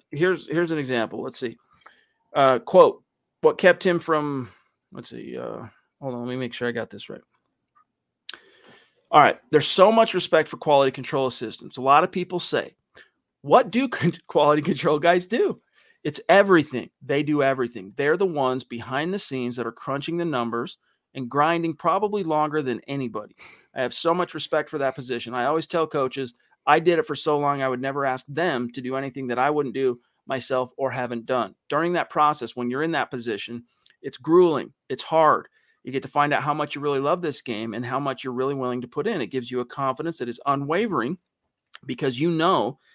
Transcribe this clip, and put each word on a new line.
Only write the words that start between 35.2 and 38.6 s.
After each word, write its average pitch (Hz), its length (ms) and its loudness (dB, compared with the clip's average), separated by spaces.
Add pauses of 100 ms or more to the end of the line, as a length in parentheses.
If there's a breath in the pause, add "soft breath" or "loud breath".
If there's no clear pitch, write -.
You 131 80 -12
get 135 100 -4
to 135 60 -12
find 147 240 2
out 123 100 0
how 147 100 -2
much 147 220 -4
you 143 60 -8
really 143 180 -2
love 160 240 -2
this 151 180 -4
game 113 320 -6
and 120 140 -6
how 131 140 -4
much 135 240 -6
you're 131 80 -8
really 131 220 -2
willing 127 260 -4